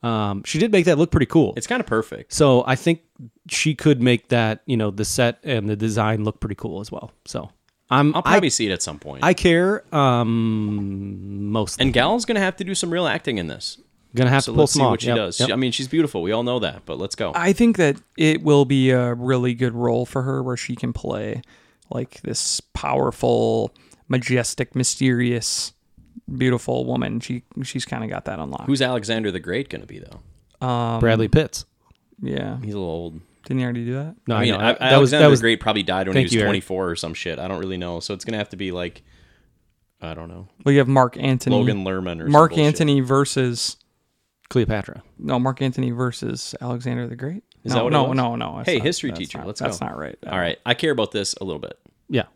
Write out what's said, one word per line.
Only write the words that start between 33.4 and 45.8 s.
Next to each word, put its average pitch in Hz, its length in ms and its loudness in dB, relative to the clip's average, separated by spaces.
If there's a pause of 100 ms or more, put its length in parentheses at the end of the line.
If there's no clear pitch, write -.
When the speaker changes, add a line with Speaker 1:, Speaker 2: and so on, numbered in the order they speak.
Speaker 3:
Didn't 131 140 -4
he 127 60 -2
already 120 200 -6
do 120 100 -6
that? 151 220 -10 (100)
Speaker 1:
No, 117 100 0
Speaker 2:
I 107 80 2
mean, 120 100 2
Speaker 1:
I - 20 -4
know. 101 80 -2
Speaker 2:
I, 120 80 6
Speaker 1:
That 131 260 6
was, 135 140 6
Speaker 2:
Alexander 151 120 6
Speaker 1:
that 147 60 12
was 131 100 6
Speaker 2:
the 113 40 -4
Great 117 160 4
probably 107 220 0
died 92 260 0
when 95 60 -2
Speaker 1:
Thank 131 80 4
Speaker 2:
he - 40 2
was 85 80 0
Speaker 1:
you, 110 60 4
Eric. 104 80 4
Speaker 2:
twenty-four 95 420 -2
or 82 60 -4
some 82 160 -8
shit. 80 260 -8
I 90 80 -8
don't 95 140 -6
really 95 180 -6
know. 87 220 -6
So 101 140 -8
it's 92 100 -14
gonna 110 140 -6
have 104 120 -6
to 101 60 -14
be, 92 160 -6
like, 90 300 -8 (960)
I 80 140 -12
don't 82 160 -14
know. 90 180 -18 (160)
Speaker 3:
Well, 143 80 4
you 139 60 6
have 127 100 4
Mark 131 300 2
Antony. 131 380 0
Speaker 2:
Logan 113 280 0
Lerman 92 360 -4
or 80 80 -6
Speaker 3:
Mark 151 240 8
Speaker 2:
some - 40 -2
bullshit. 156 100 6 (140)
Speaker 3:
Antony 143 200 4
versus 131 760 0 (720)
Speaker 1:
Cleopatra. 107 520 -2 (160)
Speaker 3:
No, 135 200 -2
Mark 127 240 0
Antony 131 280 -2